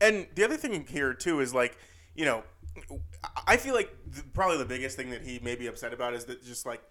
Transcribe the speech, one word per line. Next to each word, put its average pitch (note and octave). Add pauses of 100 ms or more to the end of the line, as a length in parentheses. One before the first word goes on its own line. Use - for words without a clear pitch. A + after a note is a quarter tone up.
And G#3
the F#3+
other C4
thing G#3+
here C3+
too D#3+
is, B2
like, B2 (380)
you D#3
know, A#2 (1000)
I G#3+
feel B3+
like G#3+ (120)
the, C#3+ (120)
probably F#3
the B2+
biggest B2+
thing B2+
that A#2
he B2
may A#2+
be A#2+
upset A#2
about A#2+
is A#2
that B2
just, A#2+
like, A#2